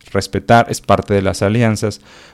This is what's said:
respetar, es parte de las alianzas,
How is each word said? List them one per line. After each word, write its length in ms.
respetar, 560
es 140
parte 320
de 80
las 180
alianzas, 640